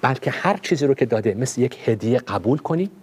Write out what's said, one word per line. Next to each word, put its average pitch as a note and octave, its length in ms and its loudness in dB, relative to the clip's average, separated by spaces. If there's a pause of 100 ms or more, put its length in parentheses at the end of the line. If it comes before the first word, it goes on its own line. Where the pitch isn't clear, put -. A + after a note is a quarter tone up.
بلکه C3 280 0
هر G3 260 0
چیزی D3 300 0
رو C3+ 80 4
که C3+ 120 2
داده A2 280 0
مثل B2 260 -4
یک - 280 -2
هدیه A2+ 300 2
قبول G#2+ 400 0
کنیم F3+ 320 -2 (120)